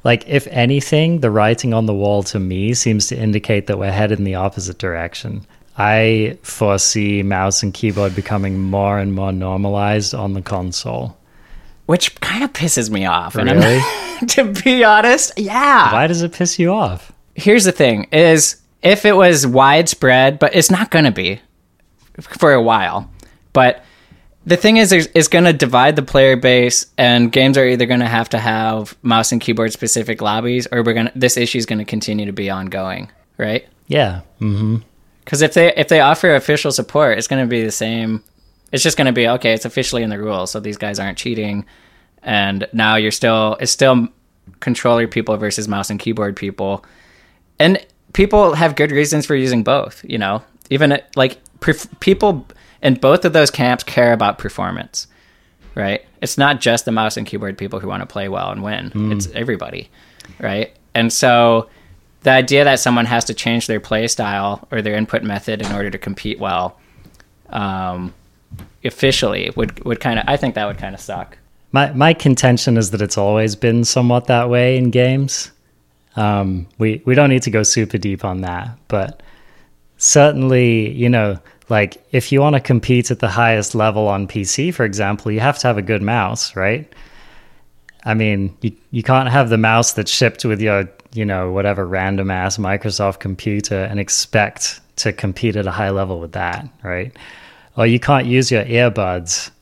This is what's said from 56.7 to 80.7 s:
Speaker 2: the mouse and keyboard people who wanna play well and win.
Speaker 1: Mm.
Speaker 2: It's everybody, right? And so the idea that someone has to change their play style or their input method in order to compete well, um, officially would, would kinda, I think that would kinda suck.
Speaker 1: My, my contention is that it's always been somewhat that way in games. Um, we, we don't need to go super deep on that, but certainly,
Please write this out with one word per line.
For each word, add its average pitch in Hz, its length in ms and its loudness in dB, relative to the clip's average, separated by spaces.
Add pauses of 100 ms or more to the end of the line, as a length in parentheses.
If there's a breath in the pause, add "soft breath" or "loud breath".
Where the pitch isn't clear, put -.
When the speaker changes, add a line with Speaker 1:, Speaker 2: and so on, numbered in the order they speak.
Speaker 2:
the 117 80 -4
mouse 110 240 -2
and 110 100 -8
keyboard 101 320 -10
people 98 220 -10
who 95 80 -10
wanna 95 180 -8
play 98 220 -10
well 92 240 -6
and 98 100 -10
win. 98 280 -8
Speaker 1:
Mm. 107 220 -4
Speaker 2:
It's 98 220 -6
everybody, 117 560 -8 (480 soft breath)
right? 107 340 -6 (220)
And 113 180 0
so 117 560 4 (540 soft breath)
the 135 80 2
idea 131 340 4
that 135 160 2
someone 120 260 2
has 117 200 -2
to 113 80 -8
change 117 340 -4
their 107 120 -2
play 110 280 -4
style 101 640 -4
or 110 100 -4
their 104 120 -4
input 110 280 -4
method 107 400 -6
in 104 100 -8
order 101 180 -6
to 104 80 -10
compete 101 420 -10
well, 90 380 -4 (720 soft breath)
um, 92 600 -6 (720)
officially 110 720 -2
would, - 280 -6
would 120 160 -4
kinda, 113 280 -2
I 139 80 0
think 131 200 -4
that 104 100 -4
would 98 120 -8
kinda 98 200 -12
suck. 87 400 -14 (340)
Speaker 1:
My, 139 200 2
my 147 220 4
contention 127 600 2
is 107 140 0
that 104 120 -4
it's 101 160 -4
always 104 380 0
been 117 280 2
somewhat 123 420 0
that 120 240 2
way 123 260 2
in 127 140 2
games. 131 640 0 (640)
Um, 98 500 -2 (120)
we, 110 260 -2
we 127 100 2
don't 143 140 4
need 127 140 2
to 117 80 -4
go 107 120 2
super 107 360 -2
deep 98 260 -4
on 92 160 -6
that, 90 300 -8 (180)
but - 340 -6 (720 soft breath)
certainly, 127 960 2